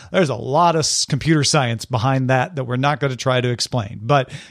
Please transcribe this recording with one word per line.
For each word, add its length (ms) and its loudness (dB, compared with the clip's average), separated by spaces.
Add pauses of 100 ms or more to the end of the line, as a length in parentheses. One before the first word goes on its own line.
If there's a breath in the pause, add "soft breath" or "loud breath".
(120)
there's 160 2
a 80 -2
lot 400 2
of 40 2
s-, 260 -2
computer 400 2
science 400 0
behind 440 0
that 280 0
that 80 -4
we're 100 -4
not 240 0
gonna 160 -2
try 240 0
to 100 0
explain, 540 -4
but 260 2 (220 loud breath)